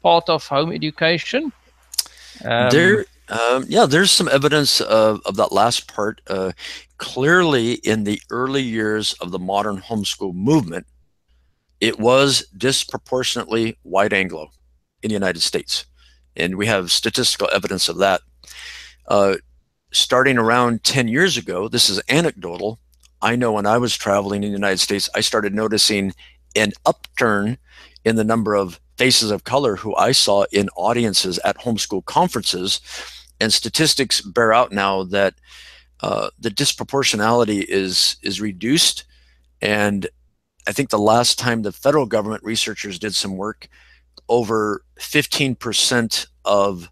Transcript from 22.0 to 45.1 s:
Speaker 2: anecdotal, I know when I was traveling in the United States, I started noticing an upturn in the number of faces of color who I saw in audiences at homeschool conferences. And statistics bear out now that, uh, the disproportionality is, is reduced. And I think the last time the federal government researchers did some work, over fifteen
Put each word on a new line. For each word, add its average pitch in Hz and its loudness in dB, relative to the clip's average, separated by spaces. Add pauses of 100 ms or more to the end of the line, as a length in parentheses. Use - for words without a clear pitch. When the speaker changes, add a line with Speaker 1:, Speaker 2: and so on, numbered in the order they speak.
Speaker 2:
anecdotal, 107 -2 (440)
I 113 2
know 120 0
when 104 0
I 113 4
was 123 0
traveling 101 0
in 104 -4
the 101 -6
United 98 0
States, - -2
I 104 0
started 104 -2
noticing 104 0 (420)
an 107 2 (120)
upturn 113 0 (460)
in 113 2
the 107 2
number 107 0
of 95 0 (180)
faces 123 2
of 98 -4
color 123 0
who 107 -6
I 104 4
saw 101 2
in 101 2
audiences 98 -2
at - -2
homeschool 104 -4
conferences. 101 -2 (600)
And 214 0
statistics - 0
bear 110 2
out 120 4
now 98 0
that, 95 0 (640)
uh, 104 -2 (100)
the 113 -4
disproportionality 113 0
is, 95 0
is 98 -6
reduced. 107 0 (580)
And 101 0 (580)
I 104 -2
think 135 -2
the 110 2
last 110 4
time 117 -2
the 101 -6
federal 143 2
government 107 -4
researchers 104 -6
did 101 -8
some 98 -6
work, 101 -10 (600)
over 110 0 (120)
fifteen 139 -2